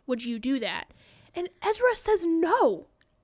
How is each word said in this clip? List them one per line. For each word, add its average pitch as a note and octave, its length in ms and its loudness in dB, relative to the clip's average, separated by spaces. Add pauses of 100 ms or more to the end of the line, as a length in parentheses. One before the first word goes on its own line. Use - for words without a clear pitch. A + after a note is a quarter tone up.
would B3 200 -4
you A#3 140 -4
do C4 200 0
that?" F#3+ 340 -6 (420)
And F4+ 140 -6 (140)
Ezra A4 320 2
says G#4 300 0
no. E4 600 2 (360)